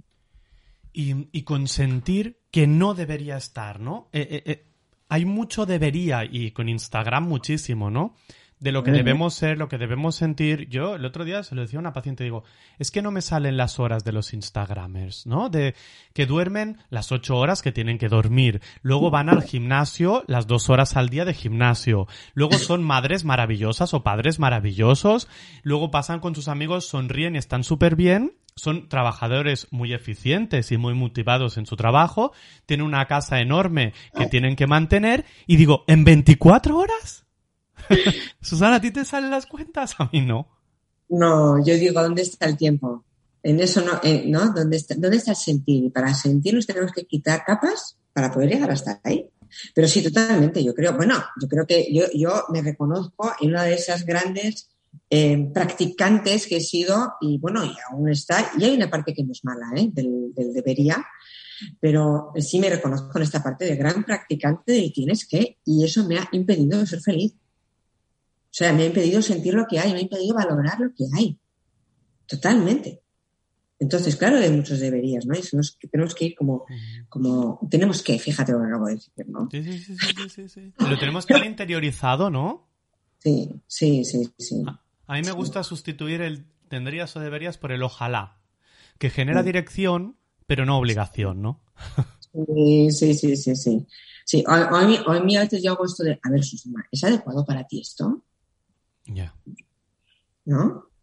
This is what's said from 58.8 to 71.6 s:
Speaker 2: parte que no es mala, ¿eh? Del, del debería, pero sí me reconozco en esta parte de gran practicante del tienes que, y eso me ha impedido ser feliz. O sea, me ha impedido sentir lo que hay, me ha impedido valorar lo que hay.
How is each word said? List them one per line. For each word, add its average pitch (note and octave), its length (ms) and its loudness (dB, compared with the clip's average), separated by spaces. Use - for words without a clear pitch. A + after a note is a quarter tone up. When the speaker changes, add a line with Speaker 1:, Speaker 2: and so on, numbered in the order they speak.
Speaker 2:
parte D#3 240 -4
que C#3+ 100 -6
no B2+ 80 -6
es - 140 -12
mala, A#2+ 220 -8
¿eh? A3 160 0
Del, B2 400 -4
del B2 180 -4
debería, C#3+ 540 0
pero D3+ 600 2
sí F3 200 -2
me F#3+ 100 2
reconozco C#3 480 -4
en D#3+ 60 0
esta D3+ 180 -2
parte C#3 240 -6
de D#3 120 0
gran E3 260 0
practicante E3 720 -2
del F#3 180 2
tienes C#3+ 360 -2
que, G3+ 360 -2
y D#3 220 2
eso G3 220 0
me E3+ 100 0
ha F#3 160 -4
impedido F#3 520 2
ser E3+ 140 -4
feliz. F#3+ 340 0
O - 80 -14
sea, E3+ 160 2
me D#3+ 100 4
ha - 40 4
impedido F3+ 340 2
sentir F3+ 320 0
lo A3 140 0
que D#3+ 120 -2
hay, F#3+ 140 0
me F3+ 60 -4
ha - 20 -4
impedido F#3+ 340 -4
valorar E3+ 440 -2
lo B3 160 -2
que C3 100 -4
hay. F#3 220 0